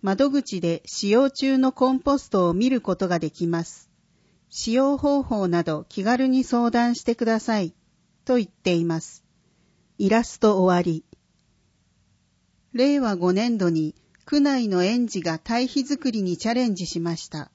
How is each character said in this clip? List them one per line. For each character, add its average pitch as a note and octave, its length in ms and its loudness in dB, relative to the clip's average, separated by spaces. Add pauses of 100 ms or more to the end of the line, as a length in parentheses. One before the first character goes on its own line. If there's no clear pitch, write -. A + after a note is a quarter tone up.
窓 G3+ 300 2
口 B3+ 300 -2
で E3+ 260 -2
使 - 240 -4
用 C4 200 4
中 C4+ 280 0
の C4 140 2
コ C4 200 0
ン C4 80 0
ポ C#4 180 0
ス - 100 -8
ト F#3 200 2
を E3+ 60 0
見 A#3 160 2
る B3+ 100 0
こ F#3 160 -2
と F#3+ 120 -2
が F3 100 0
で D#3+ 120 -4
き - 160 -6
ま E3+ 180 -2
す。 - 260 -20 (580)
使 - 240 -6
用 C4+ 240 2
方 C#4+ 260 0
法 G3+ 260 -2
な E3+ 140 2
ど D#3 260 -4
気 F#3+ 160 -6
軽 B3 240 2
に C4 160 2
相 A#3+ 260 0
談 A#3+ 240 2
し - 80 -10
て A#3 120 0
く A#3 100 -4
だ A3 160 0
さ A3 200 -2
い、 E3 140 -4 (500)
と B3+ 120 2
言 A3 100 0
っ - 20 -20
て - 260 -2
い E3+ 100 2
ま E3 160 -2
す。 - 240 -20 (760)
イ G3 100 0
ラ A3 140 4
ス - 160 -8
ト G#3 240 4
終 F#3 120 4
わ F3+ 60 2
り。 E3 240 -2 (1700)
令 C#4 280 2
和 G#3+ 160 0
五 F3+ 160 0
年 A3 260 0
度 F#3 100 2
に D#3+ 280 -2 (280)
区 D4 160 0
内 C4+ 280 2
の F3+ 160 2
園 A#3 240 0
児 G3+ 120 -6
が D#3+ 180 -4
堆 A#3+ 280 -2
肥 C4 180 -2
作 C4+ 280 -4
り G#3+ 100 -4
に F3+ 140 -2
チ - 120 -4
ャ A#3 60 0
レ B3 140 0
ン G#3 60 0
ジ F3 120 -6
し E3+ 140 -6
ま E3+ 160 -4
し - 120 -14
た。 D3 260 -14